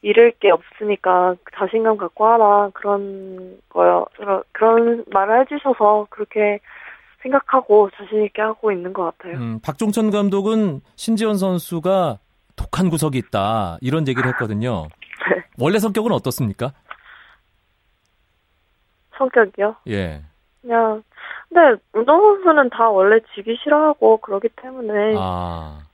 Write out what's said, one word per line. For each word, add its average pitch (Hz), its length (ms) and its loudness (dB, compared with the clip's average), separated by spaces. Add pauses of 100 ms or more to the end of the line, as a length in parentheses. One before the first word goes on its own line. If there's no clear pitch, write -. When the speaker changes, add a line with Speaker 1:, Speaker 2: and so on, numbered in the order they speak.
Speaker 1:
잃을 220 380 4
게 202 120 4
없으니까 185 840 0 (200)
자신감 220 420 -2
갖고 196 300 -4
하라, 208 460 4
그런 190 840 -8 (120)
거요. 175 360 2 (120)
그런, 196 340 -4
그런 233 600 2
말을 202 300 2
해주셔서 226 680 0
그렇게 208 500 -4 (640)
생각하고 247 720 2
자신 214 300 -4
있게 208 160 -6
하고 220 300 -4
있는 185 220 -8
것 180 240 -6
같아요. 170 200 -14
Speaker 2:
음, 113 240 -8
박종천 214 500 -2
감독은 202 680 -2 (140)
신지연 220 420 -4
선수가 175 840 -2 (360)
독한 - 340 -2
구석이 151 280 -2
있다, 104 640 -4
이런 143 260 -2
얘기를 127 220 -2
했거든요. 110 580 -6 (420)
Speaker 1:
네. - 140 -2 (140)
Speaker 2:
원래 175 220 0
성격은 220 320 -4
어떻습니까? 123 640 -6 (2500)
Speaker 1:
성격이요? 220 580 0 (120)
Speaker 2:
예. 90 340 -4 (400)
Speaker 1:
그냥, 226 420 -2 (460)
근데 311 320 6 (120)
운동선수는 320 760 4
다 226 200 2
원래 202 300 4 (140)
지기 220 300 -6
싫어하고 294 540 4
그러기 202 320 -6 (120)
때문에. 220 560 -4
Speaker 2:
아. 85 640 -6 (140)